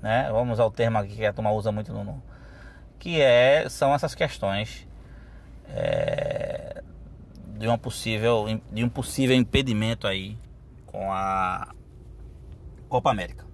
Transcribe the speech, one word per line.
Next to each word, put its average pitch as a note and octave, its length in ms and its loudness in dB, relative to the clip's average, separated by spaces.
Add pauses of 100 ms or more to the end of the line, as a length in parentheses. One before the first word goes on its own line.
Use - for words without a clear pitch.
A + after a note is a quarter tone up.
né? B2 320 2
Vamos A#2 260 2
ao A2+ 120 4
termo A2+ 260 2
aqui G#2 200 -2
que G#2+ 100 -2
a G#2 60 2
turma G#2+ 200 0
usa G#2+ 180 0
muito G#2 220 -4
no, G#2 100 -6
no, G2+ 200 -10 (760)
que E3+ 220 0
é, C3 480 8
são C#3 260 2
essas C#3+ 200 -2
questões, G#2 760 -2 (800)
é, - 1120 -2 (760)
de A2 100 -4
uma A#2 80 4
possível, A2+ 720 0 (260)
de A2 100 0
um A#2+ 60 2
possível C3 480 2
impedimento A2+ 680 2
aí G2 320 -4 (480)
com G2 260 -6
a F#2+ 560 0 (1200)
Copa B2+ 220 2
América. F#2+ 440 -4